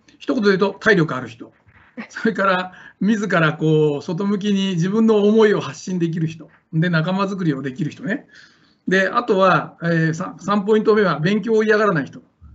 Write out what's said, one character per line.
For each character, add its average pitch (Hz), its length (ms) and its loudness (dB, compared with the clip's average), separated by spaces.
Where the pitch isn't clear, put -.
一 - 160 -4
言 240 80 -2
で 202 60 4
言 190 80 2
う - 20 -2
と、 202 200 -2
体 214 180 4
力 151 180 0
あ 127 40 -6
る 120 100 -12
人。 - 220 -20
<laughs> - 280 -18
そ - 180 -4
れ 220 80 0
か 196 100 0
ら、 185 280 -2
自 208 280 0
ら 165 260 2
こ 156 440 2
う、 139 60 -8
外 185 240 -4
向 208 100 0
き 202 160 -2
に 190 200 0
自 170 160 -2
分 220 180 2
の 208 160 4
思 214 240 6
い 208 80 4
を 160 60 -2
発 - 180 -12
信 185 180 -6
で 170 140 0
き 165 80 -6
る 160 80 -2
人。 - 200 -10
で、 170 200 0
仲 165 200 0
間 196 120 0
づ 196 140 -4
く 185 80 -4
り 151 100 0
を 131 80 -10
で 131 100 -6
き 143 100 -6
る 151 60 -4
人 - 140 -18
ね。 196 240 -6
で、 190 200 2
あ 240 160 -2
と 208 160 0
は、 170 420 2
え 170 40 -6
ー、 160 280 0
さ-、 175 260 -8
三 202 260 -2
ポ 214 120 4
イ 214 40 2
ン - 20 -4
ト 214 100 4
目 214 80 4
は、 165 180 0
勉 196 220 0
強 226 120 -2
を 220 100 2
嫌 214 160 2
が 214 80 2
ら 196 60 2
な 143 100 -2
い - 20 -6
人 - 160 -18